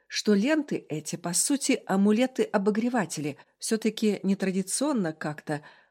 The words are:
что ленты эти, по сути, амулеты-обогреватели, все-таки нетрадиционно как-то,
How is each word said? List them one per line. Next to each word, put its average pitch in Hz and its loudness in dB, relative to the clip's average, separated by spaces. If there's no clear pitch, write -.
что - 2
ленты 277 0
эти, 156 -8
по 170 -6
сути, - 0
амулеты-обогреватели, 208 0
все-таки 214 -2
нетрадиционно 190 -2
как-то, 151 -6